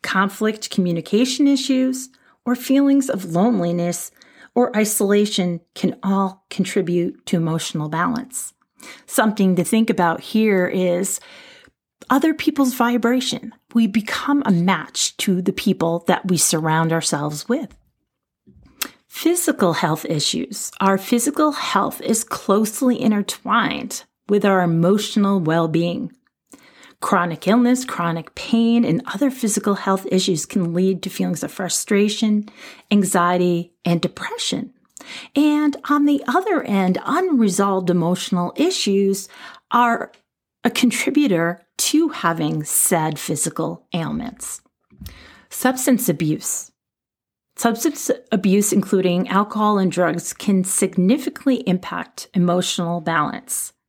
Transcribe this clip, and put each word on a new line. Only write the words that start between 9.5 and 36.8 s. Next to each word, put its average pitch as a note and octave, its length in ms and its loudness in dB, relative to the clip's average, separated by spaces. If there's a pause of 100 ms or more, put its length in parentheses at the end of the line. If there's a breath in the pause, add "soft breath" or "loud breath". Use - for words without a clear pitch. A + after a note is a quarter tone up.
to E3+ 80 0
think A3 260 2
about E3+ 300 0
here G#3 460 2
is F3+ 540 -2 (920 loud breath)
other D#4 240 2
people's C#4 400 0
vibration. A#3+ 760 0 (200)
We A3+ 140 4
become A#3 580 0
a G#3+ 80 2
match E3+ 680 0
to F#3 240 0
the F#3+ 100 0
people E3+ 540 0
that F3+ 220 0
we F3+ 80 2
surround D#3+ 560 2
ourselves D3+ 560 -4
with. C4 260 -4 (1300 loud breath)
Physical C4+ 680 0
health D#3+ 300 -2
issues. - 680 -4 (100)
Our G3 180 2
physical C#4+ 540 0
health - 480 -2
is - 240 -2
closely A3 760 0
intertwined G#3 1040 -2 (240)
with G#3 160 2
our F#3+ 180 4
emotional G3 800 2
well-being. E3 720 0 (920 loud breath)
Chronic F3 420 0
illness, B3 380 4
chronic E3 500 -4
pain, A#3 480 2
and E3 200 2 (100)
other C4 180 0
physical G#3 440 -2
health F#3+ 360 -2
issues F#3 360 0
can E3+ 260 -2
lead F#3 300 0
to F3+ 80 -8
feelings F3+ 320 -4
of D#3+ 100 -8
frustration, G#3 960 0 (420 loud breath)
anxiety, F3+ 840 2 (100)
and E3+ 160 2
depression. - 720 -6 (640 loud breath)
And D4 400 4 (140)
on D4 160 4
the C#4+ 200 2
other F#4 360 0
end, F#3+ 420 2